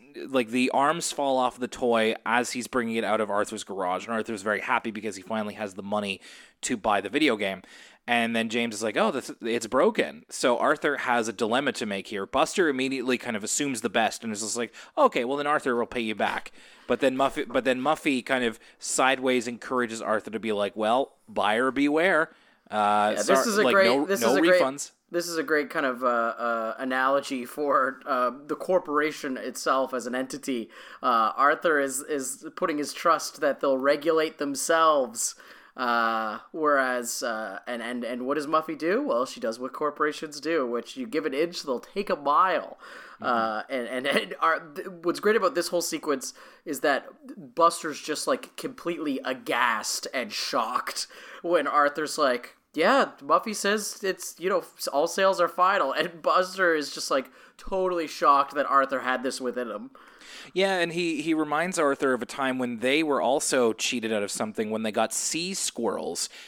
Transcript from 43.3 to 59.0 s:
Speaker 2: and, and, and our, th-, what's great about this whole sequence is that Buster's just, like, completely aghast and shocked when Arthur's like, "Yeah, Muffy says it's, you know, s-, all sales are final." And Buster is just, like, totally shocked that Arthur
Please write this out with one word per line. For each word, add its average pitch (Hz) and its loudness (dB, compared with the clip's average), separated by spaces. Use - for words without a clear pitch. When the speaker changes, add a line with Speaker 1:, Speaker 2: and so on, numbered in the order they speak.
Speaker 2:
and, 127 -4
and, 127 -4
and 185 0
our, 160 2
th-, 165 -12
what's 165 0
great 214 4
about 202 2
this - 0
whole 175 0
sequence 147 -4
is 147 -6
that 139 2
Buster's 165 2
just, - -4
like, - -2
completely 151 -4
aghast 123 -2
and 117 -4
shocked - -2
when 170 2
Arthur's 143 2
like, 127 0
"Yeah, 208 4
Muffy 175 2
says 202 -2
it's, 190 -4
you 170 -2
know, 185 0
s-, - -6
all 143 2
sales 190 2
are 170 4
final." 180 2
And 170 -2
Buster 185 2
is 147 -2
just, - -8
like, 139 -2
totally 180 -2
shocked 143 4
that 143 2
Arthur 135 2